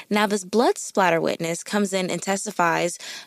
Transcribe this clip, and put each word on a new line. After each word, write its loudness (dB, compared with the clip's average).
Now, 4
this -2
blood 2
splatter 2
witness -2
comes 0
in -2
and -4
testifies 0